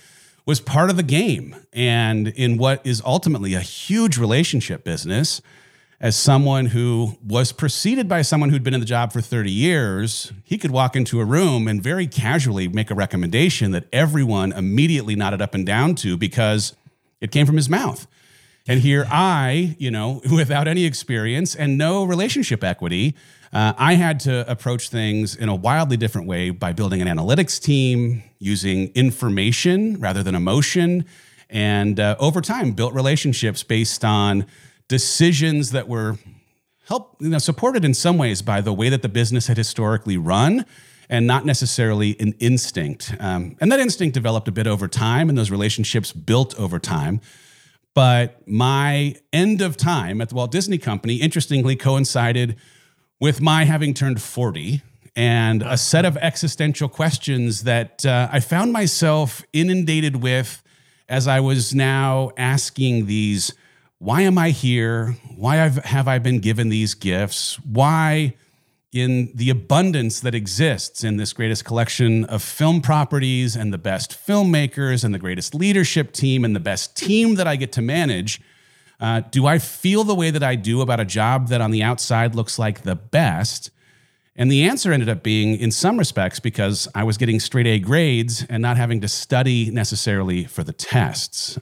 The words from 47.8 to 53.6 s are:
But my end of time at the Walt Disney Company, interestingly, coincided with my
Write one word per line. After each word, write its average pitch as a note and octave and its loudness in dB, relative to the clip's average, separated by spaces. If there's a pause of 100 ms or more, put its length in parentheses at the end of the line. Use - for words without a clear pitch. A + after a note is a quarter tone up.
But B2 2
my C#3 0 (160)
end F#3 2
of F3+ -2
time G#2 -2
at A2+ -4
the A#2+ -10
Walt B2 -2
Disney F#3 -2
Company, A#2 -4
interestingly, C3+ 0
coincided B2 0 (640)
with C#3 0
my D#3 4